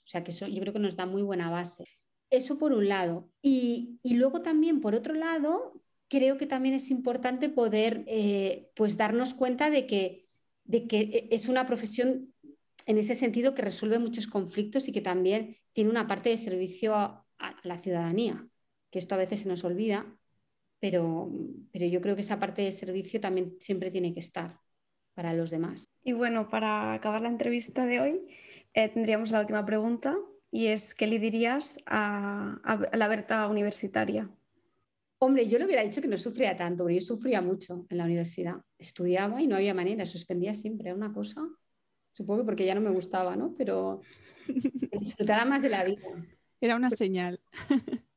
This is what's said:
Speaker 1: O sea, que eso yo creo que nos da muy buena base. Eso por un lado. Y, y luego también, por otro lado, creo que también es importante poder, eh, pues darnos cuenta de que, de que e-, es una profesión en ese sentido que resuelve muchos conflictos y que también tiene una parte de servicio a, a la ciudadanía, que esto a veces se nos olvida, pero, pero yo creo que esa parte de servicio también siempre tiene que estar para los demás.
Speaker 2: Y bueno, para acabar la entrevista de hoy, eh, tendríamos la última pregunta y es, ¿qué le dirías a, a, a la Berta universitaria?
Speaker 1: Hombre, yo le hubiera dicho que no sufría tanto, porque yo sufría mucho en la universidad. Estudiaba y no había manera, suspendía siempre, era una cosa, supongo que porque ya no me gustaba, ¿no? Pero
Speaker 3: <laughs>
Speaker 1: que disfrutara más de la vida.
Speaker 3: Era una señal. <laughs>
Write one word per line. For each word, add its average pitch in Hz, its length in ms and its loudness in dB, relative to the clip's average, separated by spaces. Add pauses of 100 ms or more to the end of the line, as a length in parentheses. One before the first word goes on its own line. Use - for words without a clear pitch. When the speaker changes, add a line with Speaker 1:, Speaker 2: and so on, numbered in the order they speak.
Speaker 1:
O - 20 -20
sea, 175 160 -6
que 175 60 -10
eso 196 160 -8
yo 190 160 -6
creo 202 100 -4
que 220 60 -4
nos 190 180 0
da 185 80 -4
muy 190 180 -2
buena 175 280 0
base. 170 340 -4 (460)
Eso 262 280 2
por 302 140 4
un 202 160 4
lado. 175 420 0 (120)
Y, 247 600 2
y 240 120 2
luego 269 260 4
también, 311 400 4
por 208 140 2
otro 233 180 -2
lado, 320 680 0 (260)
creo 269 300 4
que 285 80 -2
también 269 280 0
es 269 160 -4
importante 254 600 0
poder, 220 560 2
eh, 202 680 0
pues 208 220 2
darnos 226 380 2
cuenta 254 340 2
de 294 180 4
que, 190 400 -2 (380)
de 233 240 0
que 214 120 4
e-, 214 340 0
es 226 160 0
una 254 160 4
profesión 247 640 -2 (540)
en 214 100 4
ese 214 180 2
sentido 247 400 2
que - 60 -2
resuelve 214 380 0
muchos 233 280 -2
conflictos 208 600 -2
y 220 40 -4
que 202 100 -2
también 185 560 0 (160)
tiene 214 160 4
una 226 180 2
parte 196 220 0
de 226 80 2
servicio 190 560 -2
a, - 320 -2 (120)
a - 240 -10
la 175 160 -6
ciudadanía, 175 720 0 (420)
que 185 80 -6
esto 180 160 -4
a 190 40 2
veces 190 220 -2
se 196 80 -6
nos 180 140 -2
olvida, 202 540 -2 (640)
pero, 170 500 0 (400)
pero 175 160 -2
yo 180 140 2
creo 202 140 0
que 202 80 -2
esa 202 180 -2
parte 202 220 -2
de 196 100 0
servicio 190 480 -6
también 185 400 -2
siempre 185 300 -2
tiene 175 240 -2
que 170 60 -8
estar 170 380 -10 (560)
para 170 200 -4
los 165 160 -2
demás. 165 340 -4 (180)
Speaker 2:
Y 254 100 -2
bueno, 233 360 0
para 214 460 0
acabar 220 260 -2
la 233 80 -2
entrevista 240 560 -2
de 240 160 2
hoy, 302 200 0 (520)
eh, 220 160 4
tendríamos 220 440 0
la 220 80 4
última 208 260 0
pregunta 233 500 0 (340)
y 226 180 2
es, 214 260 -2
¿qué 214 120 0
le 220 120 2
dirías 233 680 0
a, 208 800 -2
a, - 100 0
a 208 220 0
la 214 120 4
Berta 214 400 0
universitaria? 208 800 -2 (880)
Speaker 1:
Hombre, 262 300 6
yo 240 100 4
le 349 80 2
hubiera 269 160 4
dicho 208 180 -2
que 294 80 -2
no 202 80 0
sufría 214 400 0
tanto, 175 280 -2
porque 175 160 2
yo - 0 -
sufría 220 420 0
mucho 180 480 -4
en 175 80 -2
la 170 60 0
universidad. 170 500 -2 (240)
Estudiaba 190 640 0
y 302 60 4
no 196 80 2
había 196 180 2
manera, 185 320 0
suspendía 180 480 -4
siempre, 214 360 -8
era 185 60 -6
una 208 160 -4
cosa, 208 300 -8 (720)
supongo 208 300 -2
que 220 40 -2
porque 196 200 0
ya 190 100 2
no 208 40 0
me 214 100 2
gustaba, 185 460 0
¿no? 277 220 -4
Pero 190 420 -2 (460)
Speaker 3:
<laughs> - 0 -
Speaker 1:
que 254 520 -4
disfrutara 208 460 0
más 277 180 2
de 269 80 2
la 196 140 0
vida. 185 400 -4 (360)
Speaker 3:
Era 233 160 2
una 247 140 2
señal. 185 500 0 (120)
<laughs> - 640 -2